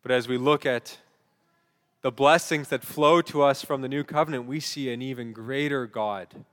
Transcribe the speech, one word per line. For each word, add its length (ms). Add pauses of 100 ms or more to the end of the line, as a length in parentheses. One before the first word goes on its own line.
But 80
as 180
we 80
look 300
at 320 (1040)
the 100
blessings 560
that 140
flow 400
to 200
us 220
from 160
the 80
new 160
covenant, 420
we 140
see 320
an 80
even 320
greater 540
God. 680